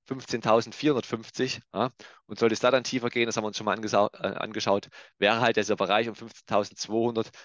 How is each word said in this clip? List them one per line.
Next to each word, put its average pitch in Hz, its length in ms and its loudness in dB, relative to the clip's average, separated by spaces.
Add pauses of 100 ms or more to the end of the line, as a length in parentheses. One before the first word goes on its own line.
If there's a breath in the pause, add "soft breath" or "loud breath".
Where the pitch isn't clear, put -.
fünfzehntausendvierhundertfünfzig. 117 1600 -2 (120)
Ja? 113 180 -2 (340 loud breath)
Und - 140 -14
sollte 113 140 4
es 101 60 -2
da 123 120 6
dann 127 120 2
tiefer 120 260 -4
gehen, 117 180 0
das 110 100 -4
haben 110 60 -2
wir 107 60 -4
uns 101 80 -10
schon 110 80 -8
mal 101 120 0
angesau-, 107 360 2
äh, 98 220 -6
angeschaut, 104 540 -2 (300 loud breath)
wäre 110 220 4
halt 117 160 2
dieser 104 180 2
Bereich 104 340 0
um 104 60 -10
fünfzehntausendzweihundert 113 1120 -2 (160 loud breath)